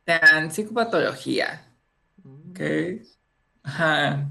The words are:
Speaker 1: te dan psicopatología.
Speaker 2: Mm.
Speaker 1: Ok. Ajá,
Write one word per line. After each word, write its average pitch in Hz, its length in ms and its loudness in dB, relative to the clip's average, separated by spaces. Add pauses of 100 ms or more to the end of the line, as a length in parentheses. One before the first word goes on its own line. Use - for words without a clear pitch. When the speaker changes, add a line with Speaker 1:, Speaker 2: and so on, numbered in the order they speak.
Speaker 1:
te 170 160 0
dan 160 300 6
psicopatología. 220 960 -2 (760)
Speaker 2:
Mm. 147 260 -20
Speaker 1:
Ok. 180 100 -12 (1000)
Ajá, 143 680 -2